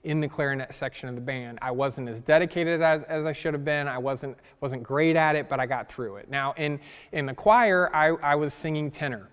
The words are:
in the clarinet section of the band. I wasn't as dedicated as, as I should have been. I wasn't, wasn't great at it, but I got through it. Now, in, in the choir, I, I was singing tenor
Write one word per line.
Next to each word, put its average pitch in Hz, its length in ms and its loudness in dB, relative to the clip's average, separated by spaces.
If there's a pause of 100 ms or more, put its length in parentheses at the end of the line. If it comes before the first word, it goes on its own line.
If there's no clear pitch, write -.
in 156 160 0
the 147 80 -2
clarinet 139 460 -2
section 131 340 -8
of 123 80 -8
the 120 40 -10
band. 123 400 -8
I 127 120 -4
wasn't 131 360 -2
as 113 120 -8
dedicated 165 600 4
as, 156 240 4
as 156 220 -4
I 156 60 -2
should 151 200 -2
have 143 120 -4
been. 147 240 0
I 127 100 -4
wasn't, 131 380 -4 (240)
wasn't 127 240 -6
great 160 320 2
at 156 180 4
it, 147 140 -2
but 135 100 -2
I 131 80 0
got 120 240 -6
through 104 260 -8
it. - 140 -16
Now, 139 260 -2
in, 147 220 -2 (320)
in 147 160 -2
the 135 80 -6
choir, 208 580 4
I, 156 180 4
I 147 260 2
was 151 180 -2
singing 151 380 -4
tenor 123 400 -8